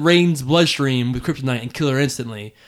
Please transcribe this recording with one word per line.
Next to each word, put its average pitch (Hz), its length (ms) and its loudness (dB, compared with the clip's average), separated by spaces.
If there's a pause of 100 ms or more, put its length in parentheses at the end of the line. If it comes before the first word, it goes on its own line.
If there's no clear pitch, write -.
Rain's 170 380 4
bloodstream 135 720 0
with 123 100 -6
kryptonite 131 380 -4
and 120 120 -10
kill 147 160 -2
her 131 100 0
instantly. 113 540 -4 (140)